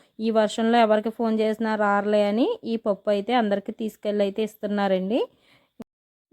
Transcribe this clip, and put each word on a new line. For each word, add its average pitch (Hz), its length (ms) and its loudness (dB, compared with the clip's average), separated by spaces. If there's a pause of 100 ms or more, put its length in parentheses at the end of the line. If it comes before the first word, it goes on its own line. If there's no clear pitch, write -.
(200)
ఈ 220 100 -2
వర్షంలో 226 480 2
ఎవరికి 214 320 4
ఫోన్ 220 300 -2
చేసినా 220 360 -2
రారులే" 208 480 2
అని 233 400 0
ఈ 226 120 -4
పప్పు 214 340 -2
అయితే 208 240 0
అందరికీ 208 380 0
తీసుకెళ్ళి 208 520 -4
అయితే 196 200 -4
ఇస్తున్నారండి. 202 840 -2 (1040)